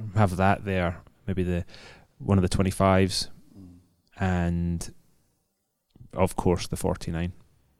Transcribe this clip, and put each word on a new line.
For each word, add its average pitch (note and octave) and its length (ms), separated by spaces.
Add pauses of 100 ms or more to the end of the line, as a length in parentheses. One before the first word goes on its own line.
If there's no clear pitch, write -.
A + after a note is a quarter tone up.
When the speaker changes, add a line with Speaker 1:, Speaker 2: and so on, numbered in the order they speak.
(140)
Speaker 1:
Have F#2+ 220
that F#2+ 300
there, F2+ 340 (260)
maybe F#2+ 160
the, F2 220 (540)
one G#2 180
of F#2+ 60
the F#2 80
twenty-fives, F#2+ 800 (280)
Speaker 2:
Mm. F2 200 (400)
Speaker 1:
and F2 760 (1160)
of - 240
course F2 320
the - 80
forty-nine, F2 560 (480)